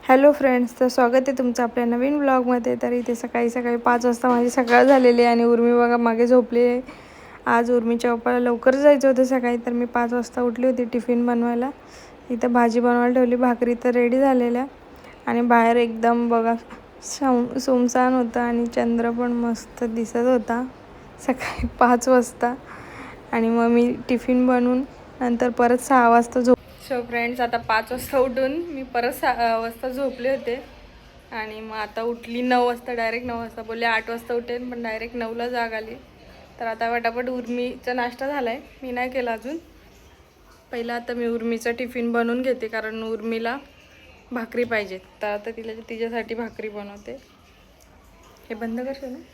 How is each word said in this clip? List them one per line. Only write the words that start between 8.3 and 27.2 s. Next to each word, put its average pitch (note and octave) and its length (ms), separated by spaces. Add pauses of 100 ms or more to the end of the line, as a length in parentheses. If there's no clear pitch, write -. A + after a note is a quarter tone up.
लवकर B3 360
जायचं C#4 340
होतं C4 160
सकाळी, B3 320
तर A#3+ 160
मी A#3+ 120
पाच A#3 280
वाजता B3 300
उठली A#3+ 240
होती B3 180
टिफिन A#3+ 420
बनवायला. A#3+ 440 (600)
इथं A#3+ 220
भाजी A#3+ 280
बनवायला A#3+ 340
ठेवली, B3 220
भाकरी A#3+ 380
तर A#3+ 160
रेडी A#3+ 280
झालेल्या B3+ 480 (600)
आणि A#3 140
बाहेर A#3 360
एकदम A#3 520
बघा A#3 260 (480)
सम-, B3 560
सुमसान B3+ 540
होतं B3 280
आणि A#3+ 260
चंद्र A#3 440
पण A#3+ 220
मस्त A#3 520
दिसत A3+ 320
होता A#3+ 500 (540)
सकाळी - 460
<laughs> - 120
पाच B3 300
वाजता. A#3+ 460 (800)
आणि A3+ 160
मग A#3 180
मी A#3+ 300 (120)
टिफिन B3+ 380
बनवून B3+ 380 (360)
नंतर A#3+ 300
परत A#3+ 280
सहा B3 300
वाजता A#3 320
झोप. B3 180 (320)
So B3 120
फ्रेंड्स, A#3 380